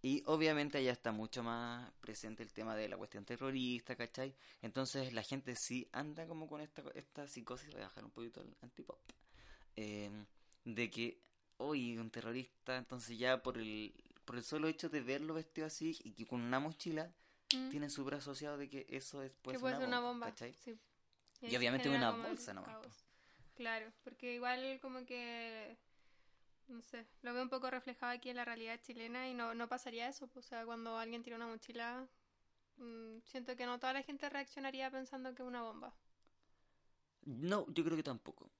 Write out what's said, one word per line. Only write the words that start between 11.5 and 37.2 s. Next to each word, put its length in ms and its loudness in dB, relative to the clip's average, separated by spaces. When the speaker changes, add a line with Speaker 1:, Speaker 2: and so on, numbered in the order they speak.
Speaker 1:
oye, 420 2
un 120 -4
terrorista, 680 -2
entonces 400 -4
ya 240 8
por 160 2
el, 360 -2
por 100 -4
el 80 -2
solo 240 2
hecho 220 2
de 120 2
verlo 320 2
vestido 340 -2
así 360 0
y 100 -8
que 140 -6
con 140 0
una 180 4
mochila, 540 0
Speaker 2:
Mm. 140 0
Speaker 1:
tienen 200 0
súper 260 2
asociado 420 -2
de 120 -2
que 200 -4
eso 340 -4
es, 80 -6
puede 140 -2
Speaker 2:
Que 40 -2
Speaker 1:
ser 20 -2
Speaker 2:
puede 140 4
Speaker 1:
una 40 0
Speaker 2:
ser 80 2
una 140 4
Speaker 1:
bomba, 240 0
Speaker 2:
bomba, 60 -2
Speaker 1:
¿cachai? 220 -6
Speaker 2:
sí. 240 -10
Speaker 1:
Y 40 -8
Speaker 2:
ahí 60 0
se 60 6
Speaker 1:
obviamente 300 6
Speaker 2:
genera 220 8
Speaker 1:
una 20 6
Speaker 2:
como 140 0
el 100 -2
Speaker 1:
bolsa 180 -6
nomás, 180 -8
Speaker 2:
caos. 160 -10
Speaker 1:
po. 60 -16
Speaker 2:
Claro, 380 -2
porque 300 -6
igual 480 2
como 240 -4
que, 720 -6
no 140 -10
sé, 260 -12
lo 120 0
veo 80 4
un 60 2
poco 240 2
reflejado 400 0
aquí 180 -2
en 60 -4
la 80 0
realidad 380 -4
chilena 480 -4
y 40 -2
no, 200 0
no 160 0
pasaría 400 0
eso, 180 -6
pues, 180 -14
o 40 -20
sea, 160 -4
cuando 320 -2
alguien 260 -2
tira 140 -6
una 100 -4
mochila, 580 -4
mm, 480 -10
siento 320 -6
que 100 -4
no 140 0
toda 140 2
la 100 0
gente 260 -2
reaccionaría 600 -2
pensando 420 -4
que 100 -10
es 40 -6
una 140 -4
bomba. 340 -6